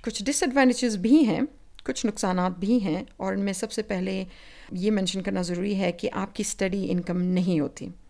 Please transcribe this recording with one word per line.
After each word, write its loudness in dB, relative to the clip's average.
कुछ -6
disadvantages 2
भी 6
हैं, 2
कुछ -4
नुकसानात 0
भी 2
हैं, -2
और -2
इनमें 0
सबसे -4
पहले -2
ये 0
mention 0
करना -2
ज़रूरी -2
है 0
कि -4
आपकी -4
steady -2
income -2
नहीं 2
होती। -6